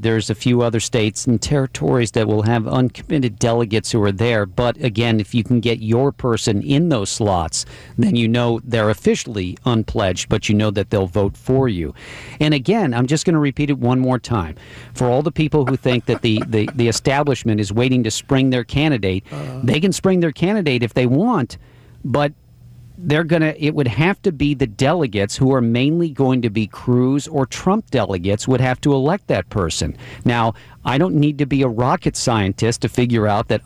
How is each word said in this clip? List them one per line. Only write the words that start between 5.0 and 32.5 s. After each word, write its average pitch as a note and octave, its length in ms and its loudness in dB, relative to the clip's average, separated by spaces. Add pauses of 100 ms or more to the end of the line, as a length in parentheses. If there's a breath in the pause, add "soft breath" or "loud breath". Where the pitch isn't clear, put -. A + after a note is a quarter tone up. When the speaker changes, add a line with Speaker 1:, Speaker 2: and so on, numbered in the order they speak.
Speaker 1:
if - 120 -8
you A#2+ 120 2
can A#2+ 160 2
get A2+ 180 0
your A#2 320 2
person A2+ 520 -2
in D#3 260 2
those A2 200 0
slots, F2+ 560 0 (320 loud breath)
then A2 200 2
you A#2 100 2
know A#2+ 380 0
they're A2+ 240 2
officially G#2+ 760 -2
unpledged, G#2+ 640 0
but - 220 0
you G#2+ 60 4
know G#2+ 160 2
that G2 180 -2
they'll F#2+ 180 2
vote G2 300 -2
for C3 320 0
you. E2+ 240 -4 (480 loud breath)
And D3+ 160 2
again, F3 380 0
I'm B2 100 0
just D3+ 180 0
gonna E3 160 2
repeat D3 300 -2
it C#3+ 80 0
one B2 220 0
more B2+ 180 0
time. F2+ 380 -4 (400 loud breath)
For B2+ 120 0
all B2 140 2
the D#3+ 100 -2
people D3+ 360 0
who C3+ 100 0
think B2 280 0
that A#2+ 180 -2
the, A2 240 2
the, A2+ 260 0
the A#2+ 140 2
establishment C3 760 0
is G2+ 100 -4
waiting B2 320 2
to A2 60 -2
spring C3+ 400 0
their B2+ 140 0
candidate, A2 680 0
Speaker 2:
Uh. C3+ 320 -12
Speaker 1:
they B2+ 160 2
can F#3 120 2
spring F#3 300 2
their E3 100 2
candidate E3 500 0
if A#2 140 -2
they B2+ 100 2
want, D#3 520 0 (460 soft breath)
but C#3+ 300 0 (680)
they're D#3 240 0
gonna, D#3+ 360 2
it D3+ 160 0
would C#3+ 120 0
have C#3 360 0
to G3 80 0
be D3 240 0
the C3 100 0
delegates A#2 720 0
who C3+ 160 4
are C3 80 2
mainly C#3 480 2
going C3 320 2
to A#2 80 0
be G#2+ 160 -2
Cruz B2+ 640 0
or C#3+ 180 -2
Trump - 460 -2
delegates G2 560 -2
would C3 140 2
have B2+ 200 0
to D3 120 2
elect C#3 340 0
that G#2+ 220 -2
person. D#2+ 460 -2 (300 loud breath)
Now, A#2 300 2 (280 loud breath)
I B2 140 0
don't F3 180 2
need D3 240 2
to D3 60 0
be C3+ 160 0
a C3+ 60 2
rocket B2 480 -2
scientist A2 680 0